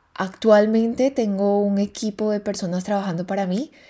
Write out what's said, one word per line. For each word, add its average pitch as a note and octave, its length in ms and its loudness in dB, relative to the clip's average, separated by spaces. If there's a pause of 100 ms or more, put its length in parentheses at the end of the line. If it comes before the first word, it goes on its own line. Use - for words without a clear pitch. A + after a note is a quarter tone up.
(140)
Actualmente A3 960 2
tengo G3+ 480 0
un G3+ 200 2
equipo G#3+ 520 -4
de G3+ 100 -2
personas F#3+ 420 -4
trabajando G3 420 -2
para G3 220 -2
mí G3+ 240 -4 (180)